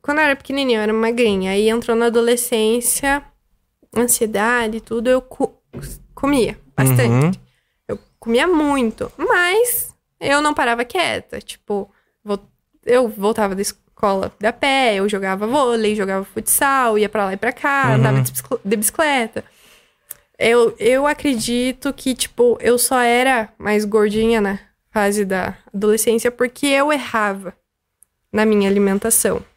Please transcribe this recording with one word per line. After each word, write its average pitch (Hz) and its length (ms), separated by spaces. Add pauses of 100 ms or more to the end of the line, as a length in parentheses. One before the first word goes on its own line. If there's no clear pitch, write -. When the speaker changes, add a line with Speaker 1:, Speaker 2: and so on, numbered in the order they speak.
Speaker 1:
quando 294 180
eu 311 60
era 277 120
pequenininha, 269 420
eu 214 60
era 214 80
magrinha. 220 580
Aí 208 180
entrou 233 280
na 233 100
adolescência, 240 1160 (720)
ansiedade 226 840
e - 20
tudo, 226 300
eu 254 100
co-, - 320 (640)
comia 269 440 (160)
bastante. 127 360
Speaker 2:
Uhum. 135 200 (580)
Speaker 1:
Eu 208 100 (200)
comia 240 280
muito, 285 720
mas 392 760 (240)
eu 285 220
não 302 140
parava 240 280
quieta. 254 580
Tipo, - 500 (340)
vol-, 202 140 (480)
eu 247 200
voltava 214 480
da 196 60
escola 196 720 (100)
a 220 100
pé, 269 420
eu 196 160
jogava 196 360
vôlei, 233 480
jogava 196 300
futsal, 247 720
ia 208 120
pra 208 160
lá 190 80
e - 20
pra 233 160
cá, 277 360
Speaker 2:
Uhum. - 80
Speaker 1:
andava 131 260
de 123 100
bicicl-, - 320
de 202 120
bicicleta. 247 680 (960)
Eu, 233 400
eu 262 280
acredito 254 840
que, 262 220
tipo, 240 480
eu 240 160
só 254 200
era 240 600
mais 208 260
gordinha 214 560
na 196 180 (320)
fase 208 360
da 190 280 (180)
adolescência 220 580
porque 247 360
eu 277 240
errava 208 640 (800)
na 214 140
minha 208 240
alimentação. 202 720 (140)